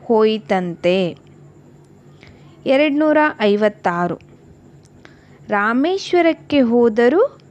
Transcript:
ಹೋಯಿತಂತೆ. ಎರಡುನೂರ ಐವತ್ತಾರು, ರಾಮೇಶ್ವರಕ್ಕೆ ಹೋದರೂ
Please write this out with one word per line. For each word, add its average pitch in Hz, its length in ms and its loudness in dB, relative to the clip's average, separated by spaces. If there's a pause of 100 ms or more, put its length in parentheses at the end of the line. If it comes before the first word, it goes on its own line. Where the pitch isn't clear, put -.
ಹೋಯಿತಂತೆ. 190 1120 -2 (1500)
ಎರಡುನೂರ 302 520 0 (240)
ಐವತ್ತಾರು, 202 760 -2 (1300)
ರಾಮೇಶ್ವರಕ್ಕೆ 294 1120 -2
ಹೋದರೂ 240 760 2 (120)